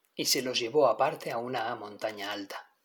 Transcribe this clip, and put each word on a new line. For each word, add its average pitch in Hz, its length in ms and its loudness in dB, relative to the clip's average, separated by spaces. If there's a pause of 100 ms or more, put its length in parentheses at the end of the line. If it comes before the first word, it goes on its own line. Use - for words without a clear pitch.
(140)
y 147 120 -4
se 139 160 2
los 123 180 -2
llevó 123 280 6
aparte 147 420 2
a 123 80 -4
una 120 380 -4
montaña 104 560 -6
alta. - 420 -10 (100)